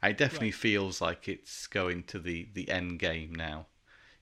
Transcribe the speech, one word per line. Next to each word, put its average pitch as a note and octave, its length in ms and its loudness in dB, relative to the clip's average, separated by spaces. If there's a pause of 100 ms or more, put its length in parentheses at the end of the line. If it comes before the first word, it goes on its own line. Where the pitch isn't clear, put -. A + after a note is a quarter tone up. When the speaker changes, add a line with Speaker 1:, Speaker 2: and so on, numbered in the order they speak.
Speaker 1:
It G2+ 160 4
definitely C3+ 320 4
Speaker 2:
Right. F#2+ 60 -2
Speaker 1:
feels G2+ 460 2
like E2+ 260 0
it's - 400 -8
going F2+ 360 0
to - 160 -10
the, E2+ 340 -4
the F#2 160 -4
end F2+ 300 -2
game E2 360 -2
now. D#2+ 300 -4 (560)